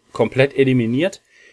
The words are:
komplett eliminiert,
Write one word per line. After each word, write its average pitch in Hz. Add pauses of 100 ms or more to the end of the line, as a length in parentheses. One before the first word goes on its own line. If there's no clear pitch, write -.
(120)
komplett 127
eliminiert, 131 (320)